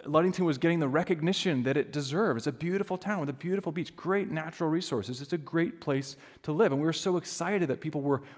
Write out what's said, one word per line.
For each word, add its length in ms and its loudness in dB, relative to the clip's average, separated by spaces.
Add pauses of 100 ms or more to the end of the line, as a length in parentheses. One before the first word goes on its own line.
Ludington 380 4
was 140 2
getting 220 4
the 80 2
recognition 760 2
that 140 2
it 160 0
deserved. 460 0
It's 100 -2
a 40 0
beautiful 460 -2
town 220 -4
with 80 -2
a 40 -4
beautiful 380 -2
beach, 240 -6
great 340 0
natural 420 -2
resources. 500 -2
It's 120 -6
a 60 0
great 420 -2
place 360 -2 (260)
to 80 -4
live. 220 4
And 80 2
we 60 2
were 60 2
so 240 0
excited 520 -2
that 120 -2
people 200 -4
were 220 2 (160)